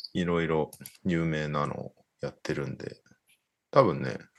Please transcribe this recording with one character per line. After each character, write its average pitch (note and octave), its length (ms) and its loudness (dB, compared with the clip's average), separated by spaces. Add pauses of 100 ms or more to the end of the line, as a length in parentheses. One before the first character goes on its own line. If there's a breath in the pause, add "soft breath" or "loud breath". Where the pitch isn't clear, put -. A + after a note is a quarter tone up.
(120)
い F#2 120 0
ろ E2+ 180 2
い D#2+ 60 0
ろ D#2 240 0 (320)
有 E2+ 200 2
名 D#2 220 0
な D2+ 220 -2
の - 60 -6
を - 200 -12 (260)
や - 100 -4
っ - 100 -16
て - 120 -4
る C#2+ 140 -4
ん C2 100 -8
で、 - 200 -12 (760)
多 C#3 140 8
分 C#2+ 180 2
ね、 C2+ 160 -4 (200)